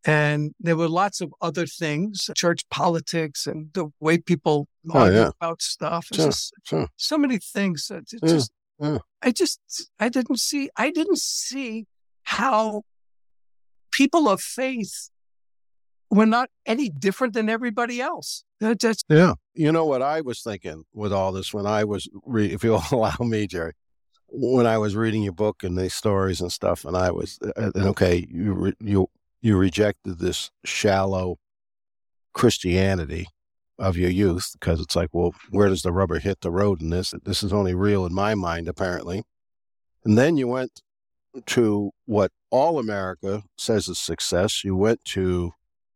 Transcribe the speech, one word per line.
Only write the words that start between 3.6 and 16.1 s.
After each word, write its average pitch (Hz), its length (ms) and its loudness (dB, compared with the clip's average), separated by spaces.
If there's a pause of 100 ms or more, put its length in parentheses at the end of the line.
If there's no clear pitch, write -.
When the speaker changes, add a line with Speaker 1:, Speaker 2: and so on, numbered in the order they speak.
Speaker 1:
the 165 160 -4 (100)
way 160 180 2
people 156 500 0 (240)
Speaker 2:
Oh, 160 100 4
Speaker 1:
argue 101 180 8
Speaker 2:
yeah. 113 100 6 (100)
Speaker 1:
about 165 220 -6
stuff. 170 480 -4
It's - 80 -6
Speaker 2:
Sure, 160 120 4
Speaker 1:
just - 240 -4 (100)
Speaker 2:
sure. 160 240 -4 (100)
Speaker 1:
so - 220 -2
many 262 180 2
things 185 520 -4
that 165 220 -14
it 226 120 -16
Speaker 2:
Yeah, 160 100 4
Speaker 1:
just, 139 180 2 (280)
Speaker 2:
yeah. 147 180 -2 (240)
Speaker 1:
I 247 100 2
just, - 680 -4
I 220 100 0
didn't 247 300 -2
see, 285 360 -4
I 240 140 0
didn't 330 300 0
see 226 680 -6 (380)
how 220 580 0 (1080)
people 285 360 4
of 190 140 2
faith 247 680 -8 (1000)
were 214 160 6